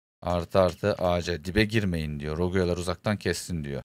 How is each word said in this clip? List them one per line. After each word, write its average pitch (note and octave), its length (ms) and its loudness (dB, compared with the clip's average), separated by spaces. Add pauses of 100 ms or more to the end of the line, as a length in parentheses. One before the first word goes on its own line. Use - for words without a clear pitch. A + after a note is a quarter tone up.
(220)
Artı F2 380 0
artı F#2 340 2
A F2 280 0
C. D#2+ 240 -4
Dibe F#2+ 200 2
girmeyin." F2 540 0
diyor. D2+ 180 -4
"Rogue'lar F2 400 2
uzaktan F2+ 400 -2
kessin." E2+ 460 -4
diyor. C#2 220 -6